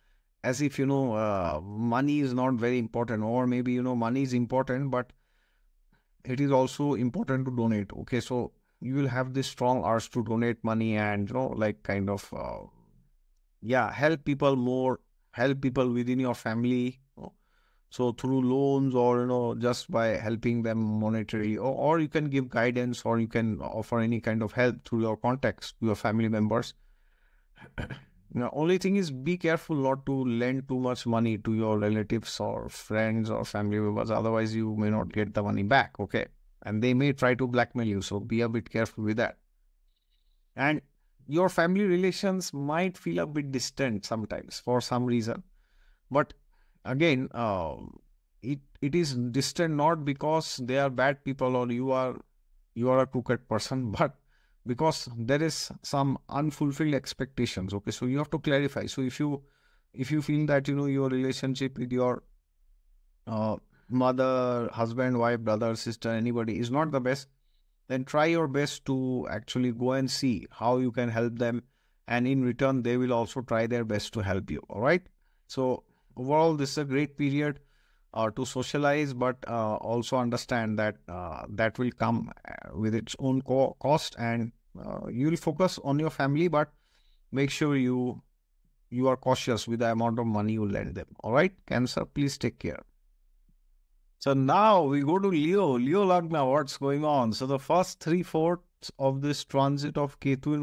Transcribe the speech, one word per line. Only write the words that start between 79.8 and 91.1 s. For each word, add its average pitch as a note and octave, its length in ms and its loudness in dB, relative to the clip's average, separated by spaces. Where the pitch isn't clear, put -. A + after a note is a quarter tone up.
understand A#2 640 -2
that, G#2+ 180 0
uh, E2+ 420 -10
that A2 280 -2
will B2 140 0
come, A2+ 400 -2
uh, - 280 -14
with G#2+ 200 0
its A2 240 -4
own C3+ 220 0
co-, C3 380 2
cost, D3 380 0
and, A#2 340 -2
uh, - 240 -10
you B2+ 220 0
will E3 80 2
focus F3 460 0
on C#3 160 0
your D#3 100 0
family, D3 380 0
but D3+ 240 0
make C#3 180 2
sure D3 260 2
you, B2 460 0
you B2+ 180 0
are B2+ 100 4
cautious B2+ 500 0
with A#2 120 -2
the A#2 120 2
amount A2+ 280 2
of A#2 60 -2
money G#2+ 280 2
you G#2+ 140 0
lend G2 280 -4
them. F#2+ 120 -8